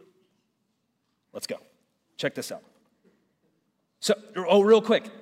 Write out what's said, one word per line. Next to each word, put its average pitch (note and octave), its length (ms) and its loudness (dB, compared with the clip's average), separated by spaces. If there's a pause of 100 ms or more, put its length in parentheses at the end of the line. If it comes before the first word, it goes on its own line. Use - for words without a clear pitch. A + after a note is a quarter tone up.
(1300)
let's - 140 -14
go. - 100 -12 (640)
Check C#3+ 160 -6
this B2 180 -12
out. F2 100 -16 (1400)
So, - 140 0 (220)
oh, F#3 240 2
real G#3+ 220 6
quick. G#3+ 280 -2 (120)